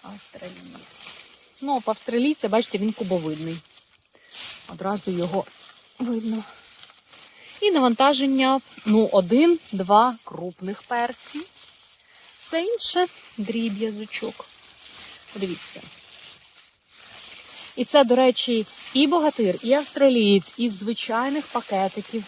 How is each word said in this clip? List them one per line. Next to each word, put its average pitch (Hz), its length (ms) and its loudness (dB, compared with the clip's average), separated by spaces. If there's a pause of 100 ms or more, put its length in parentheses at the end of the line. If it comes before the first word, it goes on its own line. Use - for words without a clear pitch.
Австралієць. - 1080 -10 (500)
Ну, 269 200 0
по 220 100 -2
австралійця, 240 580 0
бачите, 214 280 2
він 214 140 0
кубовидний. 165 680 -4 (1080)
Одразу 190 440 -4
його 175 340 0 (540)
видно. 226 440 -4 (1200)
І 415 100 4
навантаження, 262 920 4 (240)
ну, 220 260 6
один-два 214 1120 4
крупних 185 600 -10
перці. 247 580 -4 (960)
Все - 240 -2
інше 370 460 2 (300)
дріб'язочок. 220 1080 -4 (880)
Подивіться. 190 480 -6 (1900)
І 247 100 -2
це, 294 180 6
до 240 120 6
речі, 247 500 4 (280)
і 277 140 6
богатир, 277 540 2
і 233 120 2
австралієць 247 840 4
із 233 200 -2
звичайних 240 720 -2
пакетиків 208 800 -2